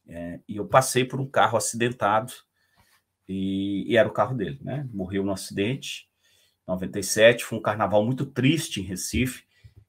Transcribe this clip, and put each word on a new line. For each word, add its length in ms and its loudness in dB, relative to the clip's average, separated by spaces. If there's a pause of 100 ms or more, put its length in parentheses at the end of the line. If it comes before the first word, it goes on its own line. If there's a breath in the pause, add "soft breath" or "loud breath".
é, 400 -10
e 100 -8
eu 100 -6
passei 360 4
por 160 -4
um 80 -4
carro 300 2
acidentado, 760 0 (960)
e, 600 -4
e 100 2
era 100 6
o 60 -8
carro 220 0
dele, 260 -4
né? 320 -6
Morreu 300 -2
no 80 -2
acidente, 760 -6 (600)
em 40 -6
noventa 280 -4
e 40 -2
sete, 400 6
foi 140 -6
um 60 -6
carnaval 420 2
muito 200 -2
triste 540 0
em 40 -4
Recife, 600 -4 (460 soft breath)